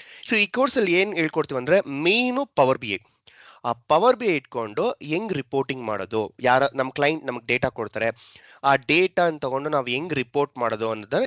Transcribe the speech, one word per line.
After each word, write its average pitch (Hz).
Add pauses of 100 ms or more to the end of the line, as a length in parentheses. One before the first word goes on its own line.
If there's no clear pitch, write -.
(280)
So 233
ಈ 208
ಕೋರ್ಸಲ್ಲಿ 240
ಏನ್ 196
ಹೇಳ್ಕೊಡ್ತೀವಿ 156
ಅಂದ್ರೆ 151
ಮೇಯ್ನು 226
Power 131
B 123
I. 98 (680)
ಆ 120
Power 208
B 247
I 196
ಇಟ್ಕೊಂಡು 135 (120)
ಹೆಂಗ್ 185
ರಿಪೋರ್ಟಿಂಗ್ 135
ಮಾಡೋದು, 104
ಯಾರ, 127 (100)
ನಮ್ 131
ಕ್ಲೈಂಟ್ 147
ನಮ್ಗೆ 123
ಡೇಟಾ 123
ಕೊಡ್ತಾರೆ, 110 (580)
ಆ 139
ಡೇಟಾನ 170
ತಗೊಂಡು 139
ನಾವ್ 135
ಹೆಂಗ್ 151
ರಿಪೋರ್ಟ್ 135
ಮಾಡೋದು 113
ಅನ್ನೋದನ್ನ 110